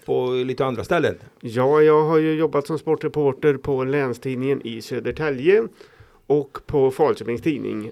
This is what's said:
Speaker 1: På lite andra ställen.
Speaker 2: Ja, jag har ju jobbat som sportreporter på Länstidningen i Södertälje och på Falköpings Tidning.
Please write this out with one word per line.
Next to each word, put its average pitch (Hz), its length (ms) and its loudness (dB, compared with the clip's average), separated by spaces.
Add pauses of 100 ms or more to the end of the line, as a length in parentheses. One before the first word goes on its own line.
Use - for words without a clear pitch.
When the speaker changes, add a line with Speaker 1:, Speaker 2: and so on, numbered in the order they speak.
Speaker 1:
På 127 220 0 (180)
lite 131 200 -2
andra 117 180 -4
ställen. 135 320 0 (240)
Speaker 2:
Ja, 127 420 2
jag 156 220 6
har 160 140 2
ju 156 180 2
jobbat 151 320 0
som 156 120 -4
sportreporter 147 760 0
på 131 260 -2
Länstidningen 131 840 -2
i 113 140 -10
Södertälje 139 840 0 (640)
och 143 380 0
på 135 260 2
Falköpings 117 500 0
Tidning. 107 500 -4